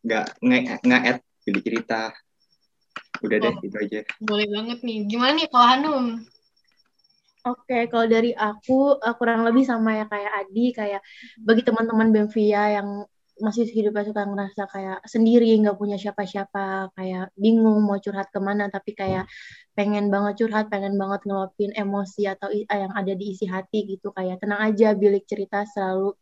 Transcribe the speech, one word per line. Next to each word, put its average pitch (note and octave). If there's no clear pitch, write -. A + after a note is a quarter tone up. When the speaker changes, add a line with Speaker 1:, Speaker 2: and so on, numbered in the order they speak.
Speaker 1:
nggak A2
nge-, B2+
nge-add B2
bilik -
cerita. A2+
Udah G#2+
deh, -
Speaker 2:
Oh, -
Speaker 1:
gitu G2+
aja. G#2+
Speaker 2:
boleh G#3
banget A3+
nih. A3+
Gimana A#3+
nih D#4+
kalau A#3+
Hanum? C4+
Speaker 3:
Oke, B3
kalau A3+
dari A3+
aku, C4
eh, A#3
kurang A#3
lebih A#3+
sama A3+
ya G#3+
kayak G3+
Adi, G3
kayak G3+
bagi A3
teman-teman A3+
bem G#3+
Via G#3
yang G3+
masih G#3+
hidupnya G#3
suka G#3
ngerasa G3+
kayak F#3+
sendiri, A3+
nggak G#3
punya G3+
siapa-siapa, G3
kayak F#3
bingung A3
mau G3+
curhat G3
kemana, G3+
tapi G3+
kayak F#3+
pengen G#3
banget G3+
curhat, G#3+
pengen G3+
banget G3
ngeluapin G3
emosi G3+
atau F#3+
i-, G#3
yang G3
ada G3
di F#3+
isi G3
hati F#3+
gitu, G3
kayak F#3
tenang G#3
aja, G#3+
bilik G3
cerita G3+
selalu G3